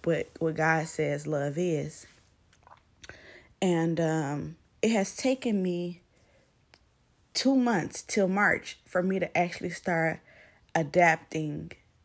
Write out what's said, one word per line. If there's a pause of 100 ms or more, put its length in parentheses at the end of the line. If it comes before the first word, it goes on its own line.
what, (120)
what
God
says
love
is. (1600)
And,
um, (260)
it
has
taken
me (1300)
two
months
till
March
for
me
to
actually
start (560)
adapting. (340)